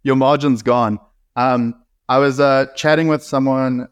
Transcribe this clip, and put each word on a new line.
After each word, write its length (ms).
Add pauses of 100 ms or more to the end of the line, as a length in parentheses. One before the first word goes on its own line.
your 120
margin's 480
gone. 360 (360)
Um, 400 (340)
I 100
was, 200
uh, 360
chatting 340
with 120
someone, 720